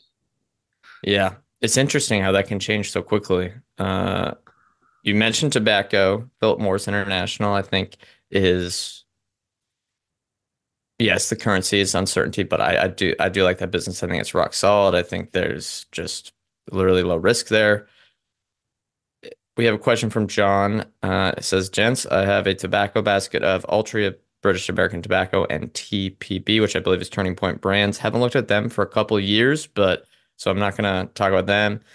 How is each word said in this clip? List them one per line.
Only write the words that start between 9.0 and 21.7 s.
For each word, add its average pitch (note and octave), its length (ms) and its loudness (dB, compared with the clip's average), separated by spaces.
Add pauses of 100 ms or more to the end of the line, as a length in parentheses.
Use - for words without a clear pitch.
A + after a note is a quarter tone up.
yes, G2+ 300 2
the A2 80 -2
currency G2+ 420 2
is G2 160 2
uncertainty, F#2+ 480 0
but - 160 -2
I, E2+ 240 2
I F#2+ 60 0
do, F#2 280 -2
I F#2 120 0
do F#2+ 160 0
like F#2 140 0
that F2 120 -6
business. F2+ 320 -6
I F#2+ 40 -4
think F2 120 -4
it's - 140 -6
rock E2 200 0
solid. G2+ 420 4
I F2+ 80 2
think F2+ 280 -10
there's E2 640 -6
just - 400 -10 (360)
literally F#2 340 2
low F2 120 0
risk F2 320 0
there. G#2+ 400 2 (1700)
We A#2 100 0
have A2 100 2
a G#2 40 -4
question A#2 300 0
from G#2 180 0
John. G2+ 580 0 (160)
Uh, F#2+ 360 0
it - 80 -8
says, F#2+ 240 0
"Gents, A#2 380 0